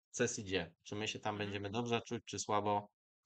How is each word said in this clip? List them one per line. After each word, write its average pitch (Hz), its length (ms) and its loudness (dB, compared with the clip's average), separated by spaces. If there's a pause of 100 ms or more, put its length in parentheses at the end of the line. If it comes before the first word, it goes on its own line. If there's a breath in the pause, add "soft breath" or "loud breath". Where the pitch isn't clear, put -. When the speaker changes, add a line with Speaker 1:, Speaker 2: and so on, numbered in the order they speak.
(100)
Speaker 1:
Cesidzie, 95 600 0 (100)
czy - 140 -8
my 107 120 -2
się - 100 -2
tam 107 160 -2
Speaker 2:
Mhm. 101 120 -2
Speaker 1:
będziemy 101 240 -4
dobrze 117 360 2
czuć, 117 180 -4
czy - 140 -6
słabo. 104 500 2 (380)